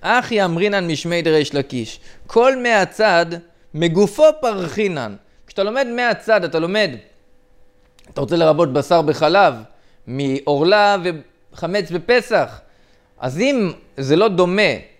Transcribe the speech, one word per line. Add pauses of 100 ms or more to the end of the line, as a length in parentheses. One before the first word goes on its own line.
אחי
אמרינן
משמי
דריש
לקיש, (260)
כל
מהצד (480)
מגופו (160)
פרחינן. (320)
כשאתה
לומד
מהצד,
אתה
לומד, (1200)
אתה
רוצה
לרבות
בשר
בחלב, (520)
מעורלה (560)
וחמץ
בפסח, (580)
אז
אם (240)
זה
לא
דומה (260)